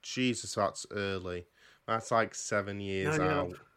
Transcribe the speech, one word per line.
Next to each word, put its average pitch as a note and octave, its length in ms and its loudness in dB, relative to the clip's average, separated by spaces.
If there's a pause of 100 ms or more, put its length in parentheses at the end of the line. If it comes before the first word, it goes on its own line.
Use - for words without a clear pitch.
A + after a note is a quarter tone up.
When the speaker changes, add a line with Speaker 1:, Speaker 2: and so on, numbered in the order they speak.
Speaker 1:
Jesus, B2 520 -2
that's - 360 0
early. F2+ 560 -4 (400)
That's, A2+ 240 0
like, A2+ 240 4
seven G2+ 460 -2
years G2 380 0
Speaker 2:
No, F2+ 60 4
no. F#2 60 4 (100)
Speaker 1:
out. F2 120 -2 (240)